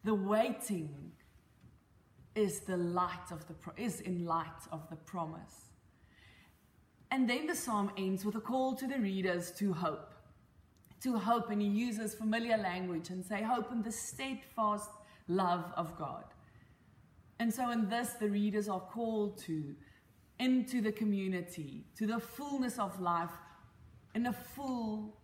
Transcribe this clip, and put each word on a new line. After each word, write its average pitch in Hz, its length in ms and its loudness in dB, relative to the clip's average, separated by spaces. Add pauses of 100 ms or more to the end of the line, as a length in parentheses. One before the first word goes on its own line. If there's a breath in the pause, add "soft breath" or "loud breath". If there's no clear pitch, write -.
The 214 100 4
waiting 190 960 2 (1200)
is 208 260 2
the 185 160 -2
light 175 540 0
of 160 160 -10
the 165 60 -12
pro-, - 240 -12
is 202 240 -2
in 175 240 -2
light 165 200 0 (260)
of 160 180 -8
the 165 60 -8
promise. - 760 -8 (1400 loud breath)
And 254 200 4
then 302 180 2
the 349 80 2
psalm 208 420 2
ends 190 280 0
with 208 100 0
a 214 60 -2
call 262 340 2
to 269 120 -4
the 269 120 0
readers 190 540 2
to 196 200 2
hope. - 400 -2 (880)
To 247 160 0
hope, 226 320 2
and 208 120 2
he 208 60 4
uses 214 460 0
familiar 226 440 2
language 180 520 -2
and 185 140 -6
say, 208 180 -2
"Hope 240 300 0
in 233 120 0
the 220 80 -2
steadfast 214 1000 -2 (380 loud breath)
love 175 500 2
of 160 200 -4
God." 127 280 -6 (1120 loud breath)
And 233 140 2
so 247 160 0
in 226 200 2
this, 240 240 0
the 208 160 2
readers 208 380 2
are 190 120 0
called 214 600 0
to, 156 360 -4 (640 loud breath)
into 254 420 4
the 208 100 4
community, 190 960 0 (100)
to 220 100 0
the 220 140 2
fullness 269 600 -2
of 190 200 0
life, 170 320 2 (840)
in 233 120 2
a 247 80 2
full 220 920 -4